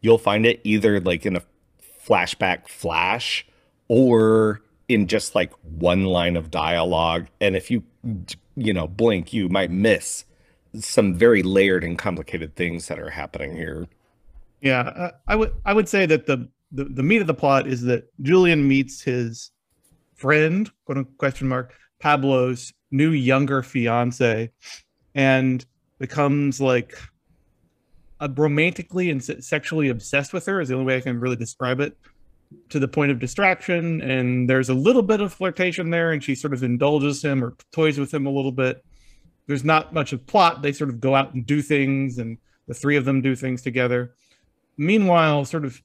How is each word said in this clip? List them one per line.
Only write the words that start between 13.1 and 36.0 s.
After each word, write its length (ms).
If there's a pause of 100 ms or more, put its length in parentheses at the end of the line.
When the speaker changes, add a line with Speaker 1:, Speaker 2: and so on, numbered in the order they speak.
Speaker 1:
happening 460
here. 300 (720)
Speaker 2:
Yeah, 200
uh, 300 (180)
I 80
would, 180 (100)
I 80
would 160
say 180
that 200
the, 220 (240)
the, 120
the 180
meat 180
of 60
the 80
plot 320
is 160
that 280 (120)
Julian 440
meets 340
his 520 (600)
friend, 560 (140)
quote 140
unquote, 200
question 300
mark, 260 (260)
Pablo's 720 (180)
new 200
younger 520
fiance, 880 (640)
and 500 (340)
becomes, 640
like, 380 (1200)
uh, 160
romantically 720
and 120
se-, 180
sexually 480
obsessed 440
with 140
her 140
is 80
the 60
only 120
way 100
I 40
can 200
really 160
describe 440
it, 160 (760)
to 100
the 80
point 240
of 80
distraction. 800
And 500
there's 200
a 40
little 280
bit 180
of 120
flirtation 580
there, 220